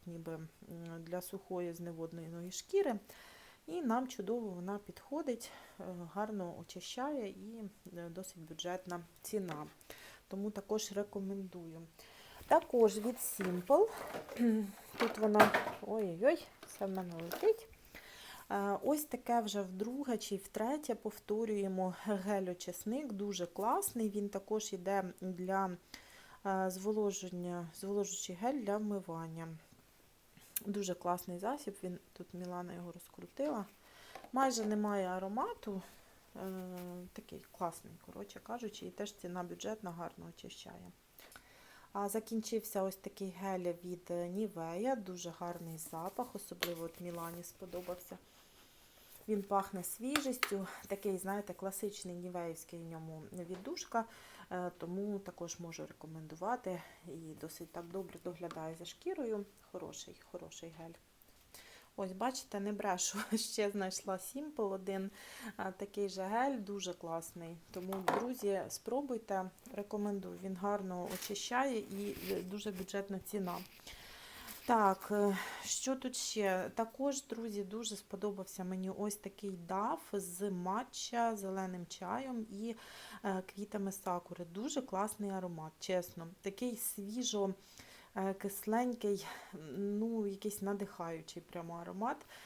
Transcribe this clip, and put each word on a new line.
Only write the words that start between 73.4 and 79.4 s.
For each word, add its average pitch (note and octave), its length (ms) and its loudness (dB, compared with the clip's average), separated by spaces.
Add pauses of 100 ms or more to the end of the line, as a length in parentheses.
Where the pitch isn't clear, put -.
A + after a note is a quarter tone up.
Так, G#3 420 8
е, G3+ 260 8 (280)
що - 320 2
тут B3+ 200 -4
ще? F#3+ 580 2
Також, C4+ 520 2
друзі, A3 380 -2
дуже G#3+ 320 -4
сподобався F#3+ 680 -4
мені F#3 260 0
ось G#3 260 0
такий G3 340 -6